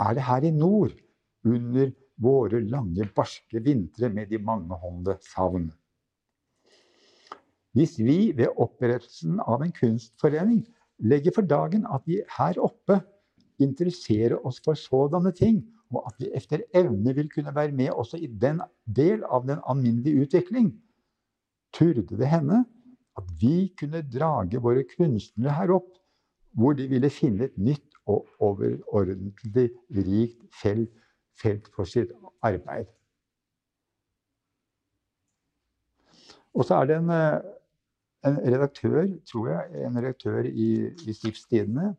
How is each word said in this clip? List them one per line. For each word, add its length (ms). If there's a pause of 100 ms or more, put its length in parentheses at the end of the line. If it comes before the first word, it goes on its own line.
er 140
det 80
her 180
i 80
nord, 400 (540)
under 460 (300)
våre 420
lange, 500
barske 480
vintre 500
med 200
de 100
mangehånde 800
savn. 440 (2000)
Hvis 240
vi 320
ved 240
opprettelsen 880
av 180
en 140
kunstforening 840 (420)
legger 320
for 80
dagen 480
at 160
vi 140 (160)
her 240
oppe 400 (580)
interesserer 880
oss 160
for 160
sådanne 560
ting, 240 (320)
og 160
at 100
vi 160
efter 300 (100)
evne 400
vil 160
kunne 240
være 220
med 160
også 260
i 80
den 360 (220)
del 400
av 220
den 220
alminnelige 560
utvikling, 480 (1040)
turde 400
det 160
hende 320 (520)
at 120 (120)
vi 280 (100)
kunne 240
drage 580
våre 280
kunstnere 680
her 200
opp, 160 (640)
hvor 200
de 120
ville 240
finne 360
et 120
nytt 360 (120)
og 160 (160)
overordentlig 1300 (240)
rikt 480 (140)
felt, 380 (440)
felt 380
for 140
sitt 240 (340)
arbeid. 420 (3750)
Og 80
så 140
er 100
det 80
en, 160
eh, 280 (840)
en 160
redaktør, 640 (260)
tror 220
jeg, 340
en 160
redaktør 480
i, 220 (180)
i 240
Stiftstidende. 880